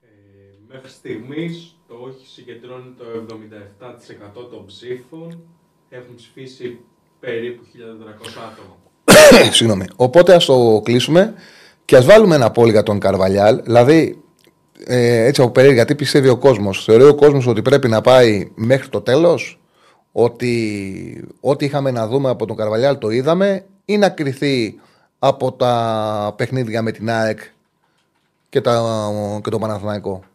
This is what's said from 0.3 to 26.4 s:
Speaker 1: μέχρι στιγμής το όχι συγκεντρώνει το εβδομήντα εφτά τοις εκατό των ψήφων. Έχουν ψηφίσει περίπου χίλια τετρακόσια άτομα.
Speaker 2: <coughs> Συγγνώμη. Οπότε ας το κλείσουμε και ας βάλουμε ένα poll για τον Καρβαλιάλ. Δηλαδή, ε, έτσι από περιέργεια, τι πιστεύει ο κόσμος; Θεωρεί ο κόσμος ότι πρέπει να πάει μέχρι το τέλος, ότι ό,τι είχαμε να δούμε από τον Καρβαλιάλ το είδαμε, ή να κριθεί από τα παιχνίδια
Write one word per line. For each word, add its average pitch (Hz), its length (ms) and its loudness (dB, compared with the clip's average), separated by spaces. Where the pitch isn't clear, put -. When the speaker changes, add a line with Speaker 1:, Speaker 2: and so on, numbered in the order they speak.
Speaker 1:
μέχρι 131 140 -20
στιγμής 143 840 -14
το 117 60 -20
όχι 127 320 -20
συγκεντρώνει 123 720 -20
το 123 60 -20
εβδομήντα 110 420 -18
εφτά 104 380 -20
τοις - 140 -20
εκατό 104 360 -20
των 110 220 -20
ψήφων. 143 760 -18
Έχουν 123 260 -20
ψηφίσει 127 640 -18
περίπου 120 500 -12
χίλια 117 160 -20
τετρακόσια 107 560 -20
άτομα. - 340 -20
Speaker 2:
<coughs> 233 380 8
Συγγνώμη. 104 320 0
Οπότε 175 380 4
ας 165 100 4
το 117 400 2
κλείσουμε 151 500 0
και 139 120 4
ας 123 80 6
βάλουμε 202 300 6
ένα 117 220 2
poll 117 140 4
για 104 120 2
τον 104 160 -2
Καρβαλιάλ. 98 640 0
Δηλαδή, 123 600 2
ε, 120 380 0
έτσι 139 180 2
από 120 80 2
περιέργεια, 131 340 4
τι - 100 -4
πιστεύει 139 340 0
ο 120 100 2
κόσμος; 104 460 0
Θεωρεί 113 200 6
ο 143 100 8
κόσμος 143 320 2
ότι 107 160 -2
πρέπει 131 260 0
να 110 120 0
πάει 117 540 2
μέχρι 127 340 -2
το 104 120 -8
τέλος, 147 600 -2
ότι 107 1160 -6
ό,τι 143 240 -4
είχαμε 139 260 -4
να 117 160 -4
δούμε 135 240 -4
από 113 160 -6
τον 107 100 -10
Καρβαλιάλ 110 420 -2
το 107 120 -6
είδαμε, 175 540 -2
ή 208 140 -4
να 196 100 2
κριθεί 139 720 -6
από 131 340 -2
τα 110 840 -4
παιχνίδια 117 460 -6